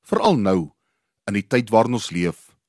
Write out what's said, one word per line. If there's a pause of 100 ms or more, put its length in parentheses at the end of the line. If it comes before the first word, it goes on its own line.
veral
nou, (540)
in
die
tyd
waarin
ons
leef. (140)